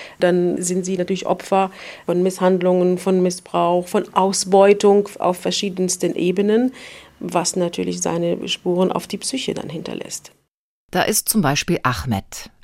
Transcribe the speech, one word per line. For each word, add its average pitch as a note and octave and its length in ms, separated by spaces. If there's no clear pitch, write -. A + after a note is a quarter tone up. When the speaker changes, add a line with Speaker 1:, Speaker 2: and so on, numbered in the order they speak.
Speaker 1:
Dann F3 400
sind F3+ 240
sie F#3 120
natürlich F3+ 280
Opfer F#3+ 460
von F3 180
Misshandlungen, F3+ 760
von F#3 240
Missbrauch, F3 680
von F#3+ 260
Ausbeutung G3+ 960
auf F3+ 180
verschiedensten F#3 800
Ebenen, G#3 560
was F3+ 380
natürlich F3+ 440
seine E3+ 460
Spuren F3+ 460
auf - 140
die G3+ 100
Psyche B3+ 360
dann - 140
hinterlässt. - 640
Speaker 2:
Da - 120
ist - 260
zum G#3+ 120
Beispiel D3 420
Ahmed, - 680